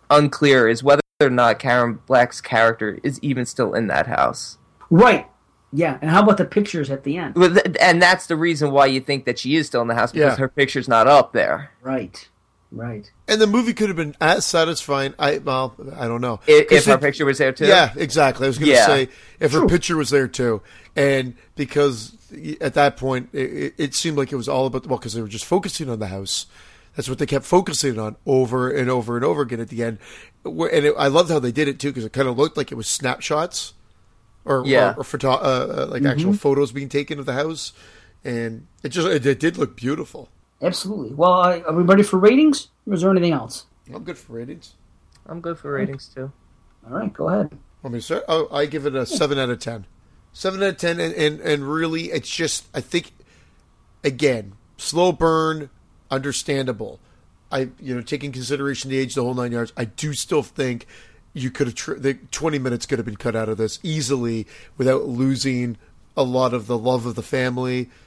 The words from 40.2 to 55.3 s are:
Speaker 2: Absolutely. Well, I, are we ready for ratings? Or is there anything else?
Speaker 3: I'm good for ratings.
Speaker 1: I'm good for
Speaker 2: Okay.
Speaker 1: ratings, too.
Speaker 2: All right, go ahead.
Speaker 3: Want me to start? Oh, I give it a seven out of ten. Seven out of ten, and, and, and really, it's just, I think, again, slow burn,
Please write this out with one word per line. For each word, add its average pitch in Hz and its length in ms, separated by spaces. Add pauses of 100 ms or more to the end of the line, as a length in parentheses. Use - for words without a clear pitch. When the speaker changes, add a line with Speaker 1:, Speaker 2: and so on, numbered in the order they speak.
Speaker 2:
Absolutely. 180 540
Well, 175 200
I, 180 340
are 156 60
we 175 100
ready 196 180
for 196 160
ratings? 269 520 (180)
Or 202 80
is 165 60
there 190 100
anything 175 220
else? 117 320 (280)
Speaker 3:
I'm 233 100
good 170 140
for - 160
ratings. 127 400 (540)
Speaker 1:
I'm 170 120
good 170 200
for 143 160
Speaker 2:
Okay. 131 100
Speaker 1:
ratings, 139 220
too. 131 240 (580)
Speaker 2:
All 127 80
right, 220 160
go 160 160
ahead. 190 260 (280)
Speaker 3:
Want 120 100
me 120 60
to 110 60
start? - 220
Oh, 160 240
I 147 140
give 147 220
it 135 80
a 127 100
seven 143 320
out 131 140
of 117 80
ten. 113 260 (480)
Seven 190 300
out 196 60
of 180 80
ten, 170 220
and, 165 140
and, 151 280
and 147 300
really, 165 340
it's - 240
just, - 440
I - 80
think, - 300 (920)
again, 123 500 (240)
slow 175 340
burn, 160 580 (400)